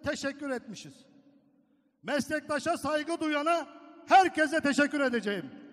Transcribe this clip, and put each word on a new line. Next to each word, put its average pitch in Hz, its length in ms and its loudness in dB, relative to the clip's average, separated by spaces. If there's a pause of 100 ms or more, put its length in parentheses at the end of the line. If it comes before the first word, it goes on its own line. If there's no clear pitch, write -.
teşekkür 277 460 -6
etmişiz. 214 560 -10 (960)
Meslektaşa 294 760 -2
saygı 302 440 -4
duyana 311 480 0 (380)
herkese 320 540 6
teşekkür 285 400 2
edeceğim. 202 500 -2 (220)